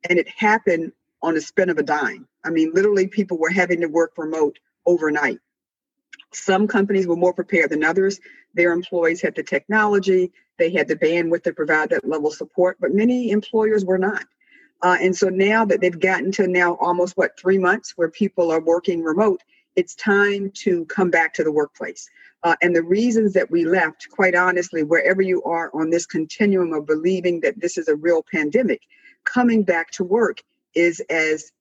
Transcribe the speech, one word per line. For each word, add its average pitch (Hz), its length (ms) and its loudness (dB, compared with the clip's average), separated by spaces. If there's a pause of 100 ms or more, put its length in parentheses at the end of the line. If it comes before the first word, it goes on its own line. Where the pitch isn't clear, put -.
And 180 80 2
it 165 120 -2
happened 208 640 -2 (300)
on 165 140 -2
a 156 40 -2
spin 180 300 -2
of 156 80 -2
a 151 40 -2
dime. 147 460 -4 (160)
I 160 60 -6
mean, 160 220 0
literally 190 360 2
people 190 280 -4
were 160 140 -2
having 175 300 0
to 170 80 -2
work 160 280 0
remote 156 440 -2 (260)
overnight. 165 540 0 (920)
Some 202 360 0
companies 196 380 2
were 170 100 0
more 175 160 2
prepared 165 380 0
than 151 120 -2
others. 190 380 0 (340)
Their 175 180 2
employees 170 500 -2
had 165 120 -2
the 156 80 -8
technology, 190 880 0 (280)
they 170 120 0
had - 180 -2
the 156 80 -2
bandwidth 170 480 0
to 170 80 -2
provide 156 380 -2
that - 180 -2
level 143 180 -2
of 151 80 -2
support, 180 460 -2
but 175 120 -2
many 233 380 2
employers 214 540 0
were 185 120 0
not. 190 280 -2 (580)
Uh, 180 180 2
and 185 160 0
so 196 120 0
now 202 360 2
that 185 160 0
they've 175 200 0
gotten 190 320 -2
to 196 160 0
now 175 320 2
almost, 180 360 -2
what, - 220 -2
three 190 200 2
months 185 360 0
where 165 160 -2
people 180 400 0
are 160 100 0
working 170 440 0
remote, 180 360 0 (360)
it's 180 180 -2
time 202 600 0
to 175 320 -2
come 185 240 0
back 165 240 2
to 156 100 -2
the 156 80 0
workplace. - 580 -4 (320)
Uh, 170 180 2
and 180 140 2
the 165 80 2
reasons 214 500 2
that 180 180 0
we 165 140 2
left, 165 460 -2
quite 185 240 2
honestly, 175 480 0
wherever 185 400 2
you 185 220 0
are 165 300 -4
on 160 160 -2
this 170 160 0
continuum 175 680 0
of 151 140 -6
believing 170 540 -2
that - 200 -2
this 175 180 -4
is 160 80 -6
a 151 100 0
real 160 360 0
pandemic, 165 500 -2 (420)
coming 233 380 2
back 175 300 -2
to - 100 -2
work 190 400 0 (320)
is 170 340 2
as 156 520 -2